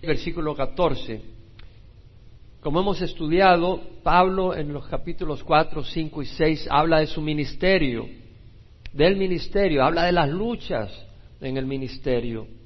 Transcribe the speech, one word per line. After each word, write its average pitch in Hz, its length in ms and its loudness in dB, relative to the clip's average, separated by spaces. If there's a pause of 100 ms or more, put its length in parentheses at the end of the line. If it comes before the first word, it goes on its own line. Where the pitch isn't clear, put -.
versículo 156 540 -2
catorce. 135 640 -2 (1400)
Como 151 200 0
hemos 196 200 0
estudiado, 175 800 4 (220)
Pablo 185 540 2
en 147 180 -6
los 143 140 -10
capítulos 156 560 -4
cuatro, 156 400 2
cinco 156 400 -4
y - 20 -6
seis 156 460 0
habla 156 300 4
de 156 60 2
su 156 140 -4
ministerio, 151 840 0 (840)
del 170 240 4
ministerio, 185 680 0
habla 165 220 2
de 175 60 2
las 170 160 4
luchas 170 640 -4 (480)
en 131 160 -6
el 135 120 -4
ministerio 120 800 -4 (180)